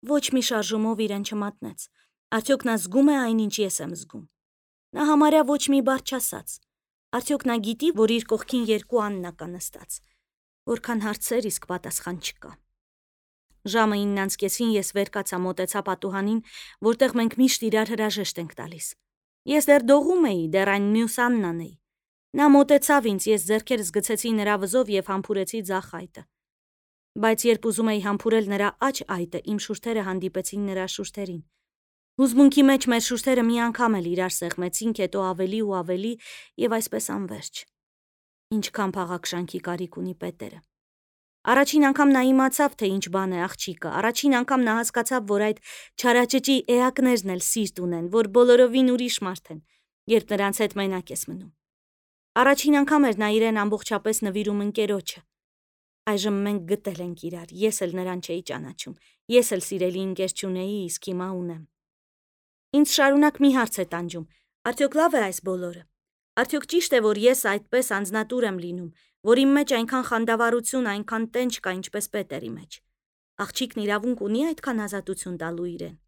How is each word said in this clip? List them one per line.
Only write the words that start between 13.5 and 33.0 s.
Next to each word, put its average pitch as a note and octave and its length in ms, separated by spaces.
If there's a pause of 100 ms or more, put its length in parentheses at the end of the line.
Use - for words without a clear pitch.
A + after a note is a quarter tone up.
Ժամը G#3+ 340
ինն G3+ 220
անց F#3+ 160
կեսին A3+ 340
ես G3+ 200
վեր G3+ 200
կացա, F#3+ 280
մոտեցա F#3 440
պատուհանին, G3 580 (380)
որտեղ A#3 380
մենք A3+ 180
միշտ B3 320
իրար G#3+ 240
հրաժեշտ G#3 500
ենք E3 140
տալիս։ D#3 320 (600)
Ես C#4+ 200
դեռ C#4+ 180
դողում D4 400
էի, F#3+ 220
դեռ F#3+ 240
այն G3+ 160
մյուս A3 300
Աննան G#3+ 440
էի։ E3 140 (600)
Նա C#4+ 120
մոտեցավ C#4+ 600
ինձ, G3 180
ես G#3 200
ձեռքերս G#3+ 460
գցեցի G#3 400
նրա G#3 260
վզով G3+ 340
և F#3+ 180
համբուրեցի G3 520
ձախ F#3+ 300
այտը։ F3 320 (960)
Բայց A3 240
երբ A3+ 240
ուզում A3+ 260
էի G#3+ 100
համբուրել G#3 460
նրա G3+ 300
աջ C4+ 300
այտը, F3 340
իմ G#3 180
շուրթերը A3 460
հանդիպեցին F#3+ 580
նրա F#3+ 240
շուրթերին։ F#3 560 (760)
Հուզմունքի C4+ 440
մեջ C4+ 220
մեր A#3 180